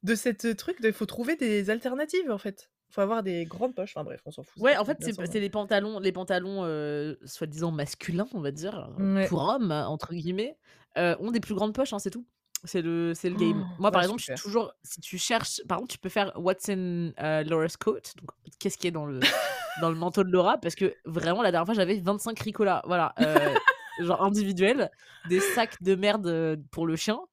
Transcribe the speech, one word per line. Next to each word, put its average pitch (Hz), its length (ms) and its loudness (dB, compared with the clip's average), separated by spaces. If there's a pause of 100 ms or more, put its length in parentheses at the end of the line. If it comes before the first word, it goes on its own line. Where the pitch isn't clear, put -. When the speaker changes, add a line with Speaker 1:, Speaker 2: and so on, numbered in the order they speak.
Speaker 1:
de 214 120 2
cette, 220 300 -2
heu, 226 100 2
truc 349 260 -6
de, 220 100 4
faut 214 140 -4
trouver 247 300 -2
des 208 340 0
alternatives, 269 600 -2
en 208 60 0
fait. - 320 -10 (200)
Faut - 120 -2
avoir 220 220 0
des 175 220 -2
grandes 202 300 -4
poches. 190 200 -6
Enfin 151 80 -8
bref, - 220 -12
on - 60 -14
s'en 135 120 -16
fout, - 180 -14
c'est 220 40 0
Speaker 2:
Ouais, 262 40 8
Speaker 1:
pas 285 80 4
Speaker 2:
en 208 60 0
fait, 233 80 -2
Speaker 1:
intéressant, - 80 -2
Speaker 2:
c'est 220 180 -6
p-, 185 100 -6
Speaker 1:
mais 165 40 -6
Speaker 2:
c'est 220 80 0
les 202 100 0
pantalons, 208 500 0
les 190 120 2
pantalons, 185 540 -2
heu, 151 580 -4
soi-disant 156 480 -4
masculins, 170 640 -4
on 190 80 -4
va 143 100 -2
dire, 170 480 -8
heu, 196 40 2 (120)
Speaker 1:
Ouais. 196 60 4
Speaker 2:
pour 180 220 2
hommes, 220 280 2
entre 151 420 -4
guillemets, 185 440 -4 (400)
heu, 170 220 2
ont 208 120 -4
des 233 80 2
plus 214 160 -4
grandes 214 180 0
poches, 262 200 -2
hein, 208 60 -4
c'est 202 100 -4
tout. 240 160 -10 (400)
C'est 180 160 0
le, 170 340 0
c'est 180 140 -2
le 185 80 -2
game. 208 260 4
Speaker 1:
<gasps> 180 140 -10
Speaker 2:
Moi, 196 140 4
par 185 60 6
Speaker 1:
Ouais, 180 40 8
Speaker 2:
exemple, 208 180 0
je - 60 -6
suis - 0 -
Speaker 1:
super. - 80 -6
Speaker 2:
toujours, 208 400 -2 (100)
si - 160 -14
tu - 180 -10
cherches, - 520 0
par 175 100 0
contre, 247 140 -8
tu - 60 -14
peux 185 100 -6
faire 202 260 0
what's 185 320 0
in, 175 440 -2 (100)
heu, 156 280 2
Laura's 160 280 2
coat, - 240 0 (180)
donc - 120 -14 (280)
qu'est-ce - 180 -2
qui 180 100 -2
est 175 40 0
dans 156 140 -4
le, 135 160 -4
Speaker 1:
<laughs> - 560 0
Speaker 2:
dans 165 120 0
le 165 60 0
manteau 175 300 2
de 180 60 -4
Laura, 185 280 6
parce 170 160 -4
que - 180 0 (120)
vraiment, 165 360 0
la 202 100 4
dernière 170 140 2
fois, 226 100 0
j'avais 196 260 2
vingt-cinq 208 380 -2
Ricola, 196 460 2
voilà, 170 360 2
heu, 311 140 4 (600)
Speaker 1:
<laughs> - 0 -
Speaker 2:
genre 175 260 0
individuels, 202 680 2 (320)
des 175 160 2
sacs 349 420 0
de 190 140 4
merde, 202 320 2
heu, 160 340 0 (100)
pour 165 140 -2
le 160 120 2
chien 226 240 0 (120)